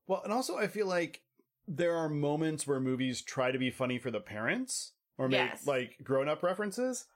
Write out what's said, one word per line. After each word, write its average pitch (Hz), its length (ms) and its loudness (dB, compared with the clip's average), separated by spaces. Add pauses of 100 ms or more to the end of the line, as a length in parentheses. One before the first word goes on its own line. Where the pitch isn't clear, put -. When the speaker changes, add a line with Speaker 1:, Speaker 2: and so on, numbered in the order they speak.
Speaker 1:
Well, 185 160 0
and 202 80 -4
also 262 240 -2
I 226 100 0
feel 196 200 -2
like 175 360 -2 (460)
there 170 280 2
are 160 120 0
moments 151 580 0
where 139 140 2
movies 131 420 0
try 127 300 0
to 131 60 0
be 127 120 2
funny 123 300 0
for 127 100 -4
the 104 100 -2
parents 127 760 -4 (240)
or 131 100 2
make, 135 220 4
Speaker 2:
Yes. - 160 -10
Speaker 1:
like, 127 360 0
grown-up 135 400 2
references. 208 720 0